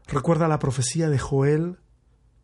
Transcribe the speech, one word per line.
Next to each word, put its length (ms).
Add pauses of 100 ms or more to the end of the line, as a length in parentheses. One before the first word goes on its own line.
recuerda 400
la 140
profecía 500
de 80
Joel, 580 (680)